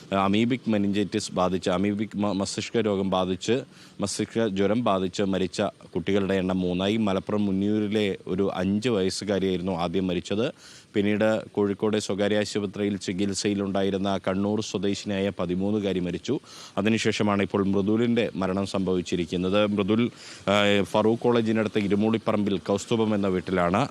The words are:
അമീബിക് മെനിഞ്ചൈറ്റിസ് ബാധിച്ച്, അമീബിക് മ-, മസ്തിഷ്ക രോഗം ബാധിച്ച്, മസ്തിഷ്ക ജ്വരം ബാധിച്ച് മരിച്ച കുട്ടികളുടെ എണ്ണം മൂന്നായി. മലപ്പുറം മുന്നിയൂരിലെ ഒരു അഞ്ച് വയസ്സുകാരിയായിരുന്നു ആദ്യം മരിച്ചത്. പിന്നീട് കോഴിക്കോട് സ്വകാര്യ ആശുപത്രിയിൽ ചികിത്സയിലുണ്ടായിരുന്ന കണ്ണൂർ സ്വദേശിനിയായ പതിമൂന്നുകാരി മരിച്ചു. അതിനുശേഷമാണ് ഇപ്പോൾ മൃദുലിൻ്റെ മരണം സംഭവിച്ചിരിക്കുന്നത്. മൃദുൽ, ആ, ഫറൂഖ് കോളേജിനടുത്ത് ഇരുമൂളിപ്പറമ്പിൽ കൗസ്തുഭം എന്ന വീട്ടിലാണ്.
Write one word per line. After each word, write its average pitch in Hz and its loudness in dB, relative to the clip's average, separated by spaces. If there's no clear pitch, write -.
അമീബിക് 110 0
മെനിഞ്ചൈറ്റിസ് 101 -2
ബാധിച്ച്, 92 0
അമീബിക് 101 0
മ-, 104 0
മസ്തിഷ്ക 98 -4
രോഗം 98 0
ബാധിച്ച്, 92 0
മസ്തിഷ്ക 110 -2
ജ്വരം 101 2
ബാധിച്ച് 95 0
മരിച്ച 95 0
കുട്ടികളുടെ 98 -2
എണ്ണം 92 0
മൂന്നായി. 92 0
മലപ്പുറം 104 0
മുന്നിയൂരിലെ 101 0
ഒരു 92 0
അഞ്ച് 101 0
വയസ്സുകാരിയായിരുന്നു 95 0
ആദ്യം 87 -2
മരിച്ചത്. 95 -2
പിന്നീട് 104 0
കോഴിക്കോട് 104 0
സ്വകാര്യ 101 0
ആശുപത്രിയിൽ 101 -2
ചികിത്സയിലുണ്ടായിരുന്ന 98 -2
കണ്ണൂർ 101 0
സ്വദേശിനിയായ 101 -2
പതിമൂന്നുകാരി 95 -2
മരിച്ചു. 87 -4
അതിനുശേഷമാണ് 104 2
ഇപ്പോൾ 98 0
മൃദുലിൻ്റെ 107 2
മരണം 95 -2
സംഭവിച്ചിരിക്കുന്നത്. 92 0
മൃദുൽ, 104 2
ആ, 101 4
ഫറൂഖ് 110 2
കോളേജിനടുത്ത് 110 2
ഇരുമൂളിപ്പറമ്പിൽ 104 2
കൗസ്തുഭം 107 0
എന്ന 101 0
വീട്ടിലാണ്. 92 2